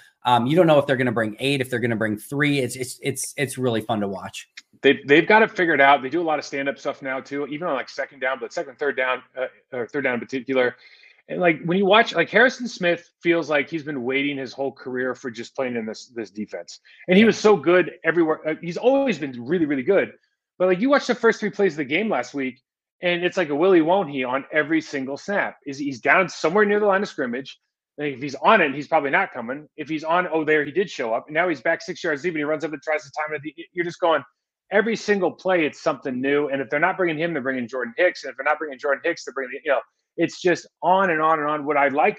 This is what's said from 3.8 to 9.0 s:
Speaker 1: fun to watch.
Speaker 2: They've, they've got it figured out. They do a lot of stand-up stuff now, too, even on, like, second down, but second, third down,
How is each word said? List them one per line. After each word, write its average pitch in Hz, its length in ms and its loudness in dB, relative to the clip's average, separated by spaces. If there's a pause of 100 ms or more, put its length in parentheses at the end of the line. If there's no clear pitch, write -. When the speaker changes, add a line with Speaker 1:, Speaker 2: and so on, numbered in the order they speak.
Speaker 1:
fun 107 180 -4
to 101 80 -4
watch. 95 400 -12 (340)
Speaker 2:
They've, 135 240 6
they've 156 200 6
got 220 160 6
it 214 80 2
figured 165 300 0
out. 139 220 6
They 131 60 -8
do 151 120 -2
a 175 40 -4
lot 156 140 0
of 135 60 -8
stand-up 139 340 -6
stuff 143 240 -8
now, 135 180 -6
too, 143 260 -8
even 151 220 -8
on, 147 60 -2
like, 117 140 -6
second 139 320 -10
down, 131 200 -2
but 113 120 -10
second, 143 260 -8
third 143 180 -2
down, 127 260 -2 (180)